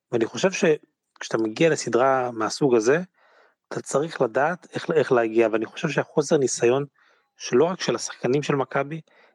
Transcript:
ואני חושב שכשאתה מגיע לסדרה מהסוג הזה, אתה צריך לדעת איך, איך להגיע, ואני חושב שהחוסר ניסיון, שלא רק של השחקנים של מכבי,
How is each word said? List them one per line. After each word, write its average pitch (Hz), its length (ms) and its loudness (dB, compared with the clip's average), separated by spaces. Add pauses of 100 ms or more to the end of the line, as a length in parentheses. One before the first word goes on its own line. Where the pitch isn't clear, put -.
(120)
ואני 113 120 2
חושב - 280 0
שכשאתה - 880 -2
מגיע 113 320 2
לסדרה 127 600 0
מהסוג 117 440 0
הזה, 123 260 4 (680)
אתה - 120 -8
צריך 151 400 -2
לדעת 135 540 -2
איך, - 160 -6
איך 151 220 2
להגיע, 113 400 2
ואני 110 140 -2
חושב - 220 -6
שהחוסר 143 480 -2
ניסיון, 131 480 0 (520)
שלא - 280 2
רק 175 160 -4
של 123 140 -2
השחקנים 135 480 -4
של 151 120 -2
מכבי, 139 460 -4 (340)